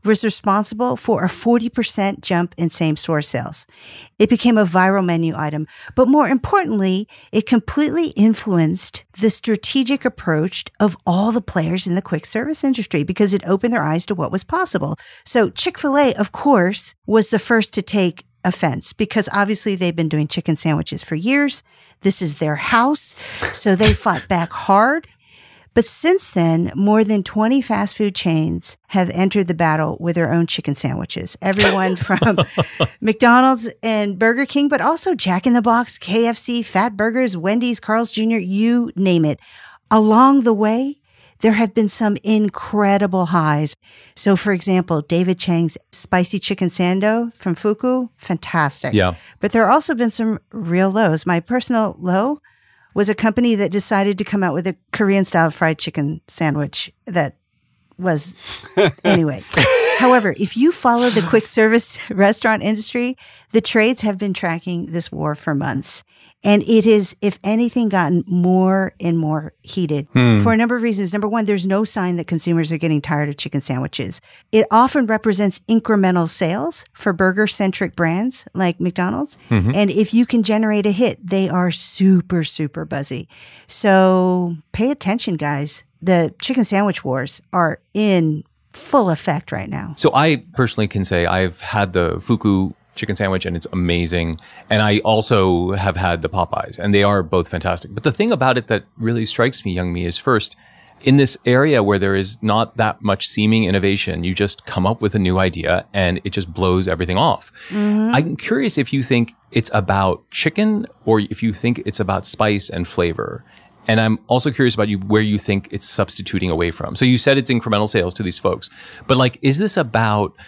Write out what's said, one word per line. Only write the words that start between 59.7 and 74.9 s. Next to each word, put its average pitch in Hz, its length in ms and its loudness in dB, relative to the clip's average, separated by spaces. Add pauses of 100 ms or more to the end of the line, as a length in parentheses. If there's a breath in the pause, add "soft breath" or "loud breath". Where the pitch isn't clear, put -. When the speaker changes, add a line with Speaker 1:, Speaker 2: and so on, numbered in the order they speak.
Speaker 1:
However, 247 380 4
if 208 200 -4
you 294 140 4
follow 247 380 2
the 220 120 2
quick 220 240 2
service 220 600 2
<laughs> - 40 -20
restaurant 214 540 2
industry, 240 520 -2 (360 loud breath)
the 220 100 4
trades 226 400 0
have 208 160 -2
been 196 160 -2
tracking 175 540 -4
this 165 240 -6
war 151 240 -4
for - 180 -4
months. 139 500 -4 (380 soft breath)
And 208 220 4
it 220 220 4
is, 214 340 4
if 202 240 -2
anything, 226 460 0
gotten 175 360 2
more 185 760 2
and 170 160 0
more 156 340 -4 (100)
heated 151 520 -4
Speaker 2:
Hmm. 120 260 4
Speaker 1:
for 226 140 2
a 220 40 2
number 240 200 0
of 226 40 -4
reasons. 202 300 -2
Number 208 160 -4
one, 220 160 -2
there's 196 240 -2
no 196 160 0
sign 180 320 -2
that 170 120 -6
consumers 165 440 0
are 165 60 -4
getting 156 240 0
tired 147 260 -2
of 143 80 -6
chicken - 240 -6
sandwiches. 131 640 -6 (320 soft breath)
It 220 180 4
often 247 340 4